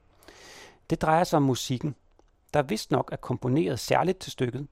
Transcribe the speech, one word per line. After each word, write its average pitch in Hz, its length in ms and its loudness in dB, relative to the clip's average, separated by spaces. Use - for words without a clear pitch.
Det 165 120 -2
drejer 160 220 4
sig 170 120 0
om 147 60 6
musikken, 131 520 0
der 147 80 4
vist 165 280 -4
nok 131 220 0
er - 40 -8
komponeret 135 640 -2
særligt 156 380 0
til - 140 -14
stykket, 127 400 -4